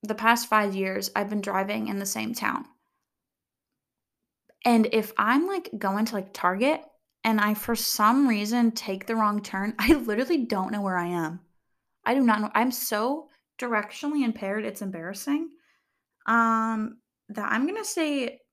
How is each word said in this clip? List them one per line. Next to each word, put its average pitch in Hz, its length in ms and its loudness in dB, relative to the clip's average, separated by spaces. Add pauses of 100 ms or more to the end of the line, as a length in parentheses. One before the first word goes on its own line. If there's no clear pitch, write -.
the 214 140 -6
past 233 320 2
five 208 260 2
years, 190 400 -4
I've 202 160 -2
been 208 100 -2
driving 196 460 -2
in 202 140 -4
the 196 60 -4
same 220 280 -4
town. - 320 -2 (2000)
And 233 280 6
if 214 240 0
I'm, 240 300 4
like, 381 320 -4
going 196 280 0
to, 233 80 -6
like, 196 200 -6
Target 226 480 2 (420)
and 226 160 2
I, 208 140 2
for 233 200 -4
some 240 540 4
reason, 226 440 2
take 196 340 -6
the 226 100 -2
wrong 208 240 2
turn, 202 360 -4
<laughs> - 20 -20
I 226 160 6
literally 254 500 0
don't 202 280 -2
know 208 100 -2
where 185 160 0
I 175 80 -2
am. 170 340 -4 (640)
I 233 100 2
do 269 80 4
not 220 180 4
know. 214 140 -2
I'm 240 160 4
so 247 580 -4 (300)
directionally 254 680 -2
impaired, 214 400 -4
it's 214 180 -8
embarrassing, 202 680 -4 (760)
um, 226 720 0 (300)
that 208 240 -6
I'm 247 140 0
gonna 415 180 -4
say 294 560 -4 (120)